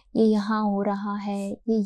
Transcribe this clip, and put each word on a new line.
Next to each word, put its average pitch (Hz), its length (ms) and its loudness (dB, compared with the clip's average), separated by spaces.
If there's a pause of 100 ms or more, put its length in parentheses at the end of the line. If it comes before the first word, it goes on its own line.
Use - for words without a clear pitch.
(160)
ये 220 80 6
यहाँ 214 380 2
हो 202 200 0
रहा 202 340 -4
है, 202 240 -6 (100)
ये 220 360 -2